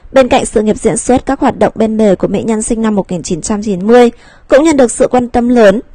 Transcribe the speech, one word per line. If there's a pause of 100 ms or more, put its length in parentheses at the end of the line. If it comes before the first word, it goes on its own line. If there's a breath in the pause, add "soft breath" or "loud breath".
(120 soft breath)
Bên
cạnh
sự
nghiệp
diễn
xuất,
các
hoạt
động
bên
lề
của
mỹ
nhân
sinh
năm
một
nghìn
chín
trăm
chín
mươi (360 soft breath)
cũng
nhận
được
sự
quan
tâm
lớn. (140)